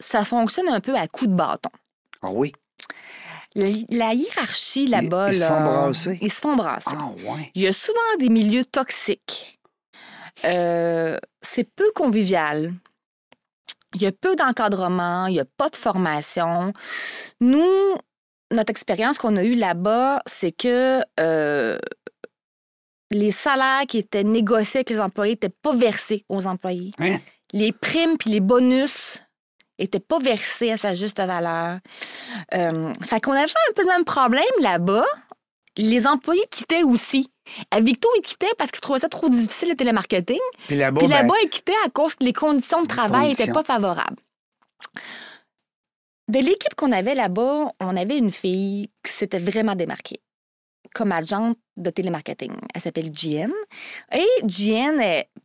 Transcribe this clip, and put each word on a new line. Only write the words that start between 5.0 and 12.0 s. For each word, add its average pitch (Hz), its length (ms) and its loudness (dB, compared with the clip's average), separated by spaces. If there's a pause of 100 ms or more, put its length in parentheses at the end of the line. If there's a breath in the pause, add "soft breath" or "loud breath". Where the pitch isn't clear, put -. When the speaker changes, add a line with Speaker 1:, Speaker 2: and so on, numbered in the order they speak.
Speaker 2:
ils 196 60 2
se 180 60 2
Speaker 1:
là, 165 60 2
Speaker 2:
font 156 160 2
brasser? 139 560 0
Speaker 1:
ils 208 120 0
se - 80 -2
font 294 160 0
brasser. 170 360 -2
Speaker 2:
Ah 147 180 -8 (200)
ouais? 147 240 -10
Speaker 1:
Il 185 80 -2
y 190 60 4
a 190 40 4
souvent 440 260 0 (200)
des 262 100 4
milieux 226 360 4
toxiques. - 960 -6 (840 loud breath)
Euh, 170 720 0 (260)
c'est - 340 -2
peu 403 180 4
convivial. 180 800 0 (1200)